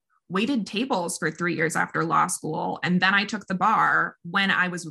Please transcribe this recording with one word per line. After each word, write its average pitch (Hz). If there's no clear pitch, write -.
waited 214
tables 196
for 160
three 170
years 165
after 160
law 156
school. 170
And 180
then 190
I 202
took 202
the 190
bar 170
when 190
I 180
was 170